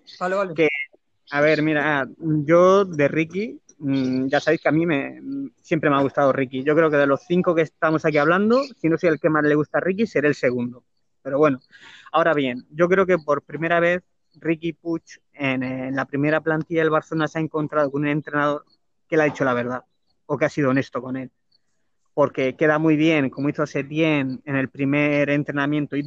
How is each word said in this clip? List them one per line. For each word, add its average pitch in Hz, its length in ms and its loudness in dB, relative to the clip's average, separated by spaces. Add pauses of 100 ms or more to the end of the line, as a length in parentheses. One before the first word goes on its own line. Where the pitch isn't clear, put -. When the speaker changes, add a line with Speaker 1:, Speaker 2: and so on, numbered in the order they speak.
(200)
Speaker 1:
Vale, 185 160 -4
vale. 190 200 -2
Speaker 2:
Que... 156 120 4 (640)
a 143 100 0
ver, 151 200 4
mira, 151 400 0
ah, 127 40 -2 (120)
yo 170 680 4
de 147 220 0
Ricky, 170 520 -4 (180)
mm, 131 500 -2
ya 143 120 0
sabéis 160 220 0
que 160 80 0
a - 20 2
mí 160 140 2
me, 135 360 -4
mm, 139 300 -10 (100)
siempre 156 300 -2
me 139 60 2
ha 139 40 2
gustado 139 320 2
Ricky. 131 300 -4
Yo 151 120 2
creo 160 140 4
que 147 80 2
de 143 100 4
los 139 140 0
cinco 175 320 0
que 160 80 2
estamos 160 440 -2
aquí 151 120 2
hablando, 202 460 2
si 233 260 -4
no 160 80 2
soy 175 120 0
el 151 100 0
que 165 100 0
más 156 140 2
le 147 120 2
gusta 151 220 -2
a 143 40 0
Ricky, 190 260 -2
seré 147 220 0
el 139 60 0
segundo. 123 480 -4 (380)
Pero 135 160 -6
bueno, 143 220 2 (520)
ahora 165 220 2
bien, 127 380 -2
yo 165 180 2
creo 185 160 4
que 180 140 2
por 147 240 -2
primera 160 360 -2
vez 175 220 0 (380)
Ricky 165 340 -4
Puig 165 300 -8 (300)
en, 135 300 -4
en 131 320 -8
la 135 100 -4
primera 147 360 -2
plantilla 160 400 -2
del 160 80 0
Barcelona 156 380 -2
se 151 100 -8
ha 160 40 -2
encontrado 151 500 -2
con 143 100 -4
un 147 60 -2
entrenador 147 580 -2 (420)
que 165 100 0
le 156 60 4
ha - 20 4
dicho 143 200 -2
la 127 80 2
verdad 123 300 -4 (460)
o 147 80 -4
que 123 80 0
ha 147 40 -2
sido 143 220 0
honesto 131 300 -2
con 127 140 -10
él. 131 160 -12 (840)
Porque 135 420 0
queda 156 240 2
muy 160 180 2
bien, 151 320 2
como 139 180 -4
hizo 147 180 -2
Setién 143 800 -2
en 143 140 -4
el 135 120 -2
primer 143 600 0
entrenamiento, 143 640 -2
ir 143 120 -4